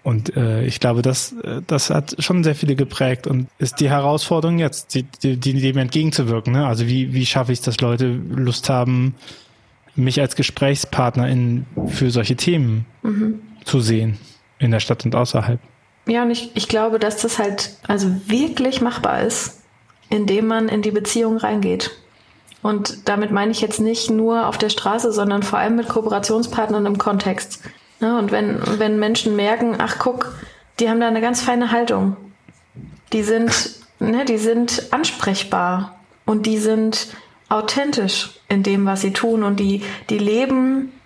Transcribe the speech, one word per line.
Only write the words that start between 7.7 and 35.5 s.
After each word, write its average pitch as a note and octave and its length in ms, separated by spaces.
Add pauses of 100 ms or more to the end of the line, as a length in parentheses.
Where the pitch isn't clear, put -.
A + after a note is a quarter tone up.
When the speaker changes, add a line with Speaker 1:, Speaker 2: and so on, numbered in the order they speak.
Speaker 1:
Leute B2 260
Lust B2 640
haben, B2+ 460 (800)
mich C3 260
als C3 160
Gesprächspartnerin B2 1300 (220)
für B2+ 240
solche A#2+ 260
Themen A#2+ 480 (180)
Speaker 2:
Mhm. G#3+ 360 (260)
Speaker 1:
zu C3 160
sehen, A2 360 (400)
in A#2+ 140
der A2 80
Stadt - 260
und A2+ 100
außerhalb? A#2+ 440 (480)
Speaker 2:
Ja, A#3 160
und A#3+ 80
ich, A#3 240
ich G3+ 140
glaube, A3 280
dass G#3+ 200
das A#3 200
halt, G3+ 400 (100)
also G3 200 (180)
wirklich C4 560
machbar - 420
ist, - 380 (480)
indem G#3+ 380
man A3+ 220
in G#3 120
die G#3 100
Beziehung A3 460
reingeht. G#3 540 (680)
Und G#3 480
damit G#3 220
meine G#3 200
ich G#3+ 100
jetzt G#3+ 200
nicht A3+ 280
nur A3+ 380
auf A3 100
der G#3+ 120
Straße, A3 420
sondern G3+ 320
vor G3 160
allem A3 160
mit A#3 140
Kooperationspartnern G#3+ 960
im G3+ 120
Kontext. G3 640 (400)
Ja, A#3 160
und G#3 140
wenn, G#3 280 (200)
wenn G#3+ 200
Menschen G#3+ 360
merken, A3 440
„Ach, - 200
guck, B3 360 (440)
die A3+ 100
haben A3+ 100
da A#3 80
eine A3 140
ganz A#3+ 200
feine A#3+ 300
Haltung. G3+ 440 (960)
Die A3 120
sind, A3+ 280 (480)
ne, A3+ 260
die A3+ 120
sind A#3 540
ansprechbar G3 1040 (300)